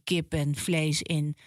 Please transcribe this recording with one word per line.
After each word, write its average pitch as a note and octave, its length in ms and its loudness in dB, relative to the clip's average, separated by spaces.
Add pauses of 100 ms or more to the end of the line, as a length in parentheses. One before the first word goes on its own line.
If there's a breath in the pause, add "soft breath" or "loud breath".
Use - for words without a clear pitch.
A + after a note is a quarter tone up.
kip E3+ 300 -2
en D3 220 0
vlees D#3 460 0
in D3+ 340 0 (120)